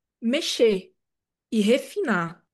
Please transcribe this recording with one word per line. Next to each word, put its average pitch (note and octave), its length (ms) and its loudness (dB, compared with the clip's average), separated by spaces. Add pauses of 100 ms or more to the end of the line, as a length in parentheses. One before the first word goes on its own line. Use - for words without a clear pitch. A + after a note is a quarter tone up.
(220)
mexer A#3 720 0 (580)
e A3 100 2
refinar. G#3+ 920 -2